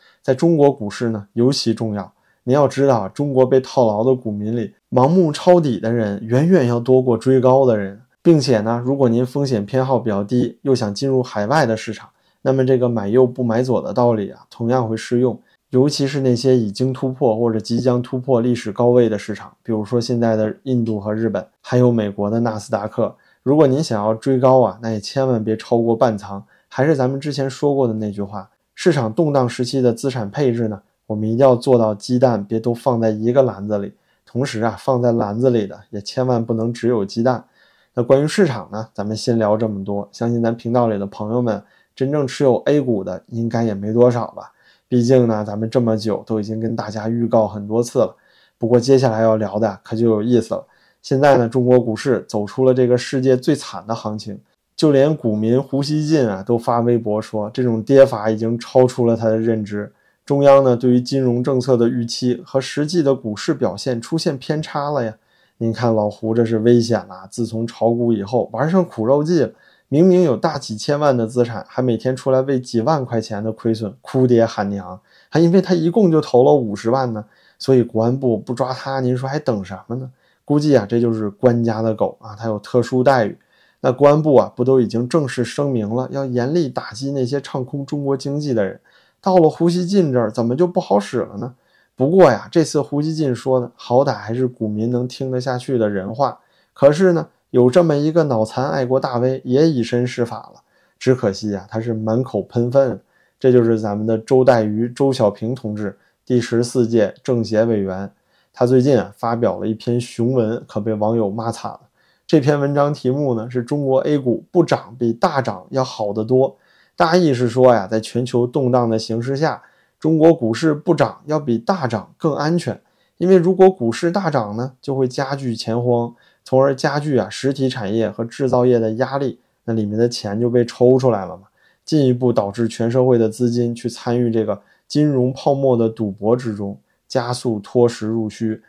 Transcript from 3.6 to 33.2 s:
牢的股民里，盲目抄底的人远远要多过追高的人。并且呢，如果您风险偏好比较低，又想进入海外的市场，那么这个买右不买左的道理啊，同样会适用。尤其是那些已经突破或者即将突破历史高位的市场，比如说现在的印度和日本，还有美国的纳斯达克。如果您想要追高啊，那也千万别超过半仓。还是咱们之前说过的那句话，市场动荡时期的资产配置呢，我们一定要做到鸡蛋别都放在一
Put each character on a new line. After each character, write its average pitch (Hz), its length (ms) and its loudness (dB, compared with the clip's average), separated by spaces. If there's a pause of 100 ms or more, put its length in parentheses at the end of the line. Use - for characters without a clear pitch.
牢 107 180 2
的 131 120 2
股 127 160 -6
民 104 260 -4
里， 107 160 -6 (160)
盲 135 180 4
目 165 240 2
抄 180 300 4
底 127 180 0
的 113 140 -2
人 104 320 -2
远 127 220 2
远 175 180 6
要 120 140 0
多 127 200 4
过 127 160 2
追 131 240 2
高 131 280 4
的 113 100 4
人。 101 240 -8 (220)
并 165 160 6
且 123 220 2
呢， 117 220 -2
如 135 140 -2
果 135 100 4
您 117 160 2
风 139 220 -4
险 120 180 -2
偏 131 220 -2
好 131 140 0
比 120 100 -4
较 101 140 -2
低， 120 400 -2
又 139 100 2
想 113 180 -2
进 117 160 -6
入 131 140 0
海 107 240 -6
外 143 220 2
的 110 100 0
市 110 160 -10
场， - 160 -20 (320)
那 135 100 0
么 131 140 2
这 127 140 2
个 123 100 0
买 107 180 -4
右 123 200 4
不 117 160 -6
买 113 180 0
左 127 180 0
的 69 140 -6
道 120 200 2
理 104 180 -4
啊， - 80 -20 (100)
同 117 200 -6
样 123 200 0
会 113 80 -4
适 120 220 -2
用。 123 200 0 (300)
尤 131 180 4
其 143 200 -2
是 139 140 -4
那 127 140 2
些 127 220 2
已 110 140 -2
经 131 200 -2
突 127 200 -6
破 127 260 0
或 117 160 0
者 110 60 -2
即 117 200 -4
将 123 220 0
突 127 160 -6
破 123 240 0
历 123 140 0
史 113 160 -8
高 117 160 0
位 123 200 4
的 107 100 -2
市 104 180 -8
场， - 160 -16 (100)
比 - 100 -8
如 107 140 -4
说 120 160 -2
现 120 180 -2
在 113 160 0
的 107 280 -2
印 127 200 -2
度 110 160 -4
和 107 140 -6
日 110 160 -2
本， 98 160 -6 (160)
还 - 160 -2
有 123 140 6
美 110 180 0
国 101 220 -4
的 117 80 0
纳 113 180 -2
斯 - 140 -14
达 107 160 -2
克。 - 280 -4 (280)
如 135 120 2
果 151 120 6
您 135 160 0
想 107 200 -4
要 110 80 0
追 127 280 0
高 131 220 4
啊， 104 200 0
那 113 80 -6
也 110 100 -4
千 131 280 -4
万 117 160 0
别 110 120 -2
超 117 220 -2
过 117 180 0
半 113 220 0
仓。 101 260 -14 (240)
还 - 160 -2
是 156 120 2
咱 131 120 0
们 135 120 -4
之 147 120 -8
前 135 160 -4
说 143 280 -2
过 135 120 0
的 113 60 -4
那 107 180 -6
句 101 120 -8
话， 98 260 -14 (240)
市 - 180 0
场 120 220 -2
动 156 180 0
荡 131 160 2
时 123 160 -6
期 127 180 -4
的 120 120 4
资 135 160 -6
产 120 220 -6
配 135 200 0
置 117 160 -2
呢， 104 140 -10 (240)
我 110 100 -8
们 107 140 -4
一 113 60 -2
定 131 100 4
要 127 100 6
做 123 220 2
到 110 160 2
鸡 123 240 -4
蛋 120 260 2
别 110 160 -4
都 120 140 -2
放 117 260 -2
在 113 120 2
一 110 200 -2